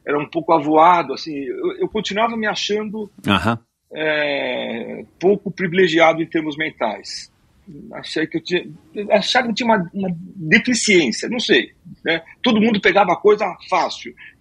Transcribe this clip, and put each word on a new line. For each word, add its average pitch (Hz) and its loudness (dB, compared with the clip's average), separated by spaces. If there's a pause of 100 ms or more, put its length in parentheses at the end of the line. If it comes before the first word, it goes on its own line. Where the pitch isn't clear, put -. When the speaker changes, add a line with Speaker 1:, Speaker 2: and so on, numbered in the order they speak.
Speaker 1:
era 143 0
um 208 -2
pouco 170 -2
avoado, 156 4
assim, 151 -10
eu, 135 -6
eu 185 -2
continuava 220 -2
me 220 -4
achando, 208 -6 (160)
Speaker 2:
Aham. 104 0 (340)
Speaker 1:
é, 127 -4 (160)
pouco 190 0
privilegiado 165 4
em - -2
termos 156 -4
mentais. 120 -6 (600)
Achei 156 -4
que 165 -8
eu 160 -6
tinha, - -4 (280)
eu 208 -4
achava 233 2
que 233 -2
eu 202 -2
tinha 247 -2
uma, 202 2
uma 196 -4 (260)
deficiência, 180 0
não 240 -4
sei, 143 2 (320)
né? 160 -2 (180)
Todo 226 2
mundo 214 2
pegava 190 4
a - 2
coisa 208 2 (240)
fácil, 147 -2 (300)